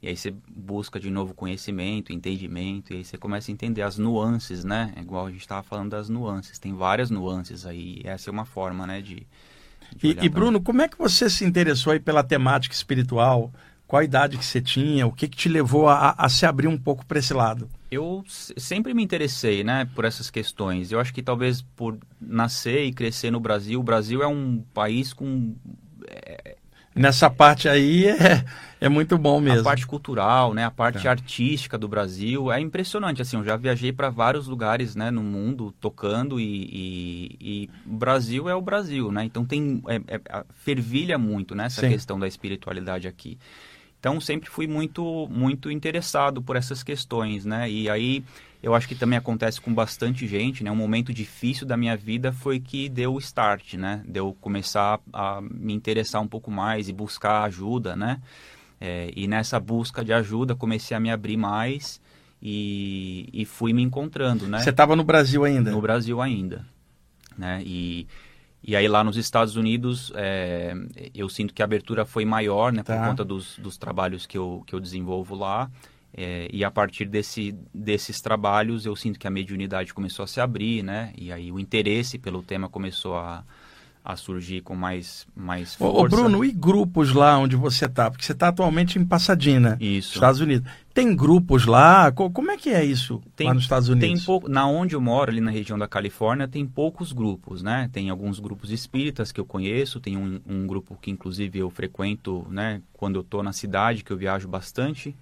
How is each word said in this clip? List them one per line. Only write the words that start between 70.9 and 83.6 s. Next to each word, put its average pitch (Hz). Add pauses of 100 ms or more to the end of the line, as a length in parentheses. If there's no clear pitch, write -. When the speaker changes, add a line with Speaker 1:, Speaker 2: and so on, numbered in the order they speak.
Speaker 1:
eu 98
sinto 104
que -
a -
abertura 107
foi 110
maior, 110
né? 110
Por 113
Speaker 2:
Tá. 113
Speaker 1:
conta 123
dos, 95
dos 101
trabalhos 92
que -
eu, 90
que -
eu 92
desenvolvo 92
lá. 101 (440)
É, 87
e 98
a 98
partir 101
desse, 104 (180)
desses 104
trabalhos 107
eu 104
sinto 104
que -
a 95
mediunidade 95
começou 98
a -
se -
abrir, 113
né? 104
E 87
aí 87
o 92
interesse 107
pelo 92
tema 95
começou 92
a, 85 (640)